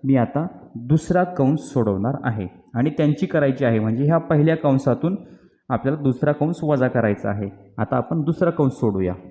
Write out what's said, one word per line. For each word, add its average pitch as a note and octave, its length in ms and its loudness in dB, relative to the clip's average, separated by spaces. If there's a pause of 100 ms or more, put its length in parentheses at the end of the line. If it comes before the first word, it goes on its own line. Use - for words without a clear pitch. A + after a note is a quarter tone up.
मी C3+ 120 4
आता C3+ 320 0 (280)
दुसरा D#3 480 0
कंस D3+ 360 0
सोडवणार A2 640 -2
आहे G#2+ 240 -4 (260)
आणि B2+ 160 0
त्यांची D3+ 360 0
करायची C#3 400 0
आहे, A2+ 140 2
म्हणजे A2+ 240 0
ह्या D#3+ 140 4
पहिल्या D#3+ 400 2
कंसातून C#3+ 600 0 (520)
आपल्याला C3+ 320 -2
दुसरा C#3+ 300 0
कंस D3+ 320 -2
वजा C#3 240 2
करायचा A2 420 0
आहे. G2+ 480 -8
आता F2+ 200 -2
आपण D#3 240 -2
दुसरा E3+ 280 0
कंस D3 240 0
सोडूया. F#2+ 400 0 (180)